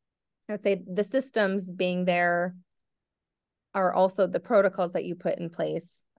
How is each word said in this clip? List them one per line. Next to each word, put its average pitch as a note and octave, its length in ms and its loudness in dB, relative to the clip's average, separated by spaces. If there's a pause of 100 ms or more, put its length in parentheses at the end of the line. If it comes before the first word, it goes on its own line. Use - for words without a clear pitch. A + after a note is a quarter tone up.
(500)
I'd G#3 120 -8
say G3 240 0
the F#3+ 180 -2
systems G3+ 640 -2
being F3+ 340 -2
there F3 500 2 (1160)
are F#3+ 220 2
also F#3+ 320 4
the F3+ 140 -2
protocols F#3+ 520 2
that F3 140 -2
you F3 80 -6
put F3 240 -4
in E3+ 100 -6
place. E3 560 -6 (140)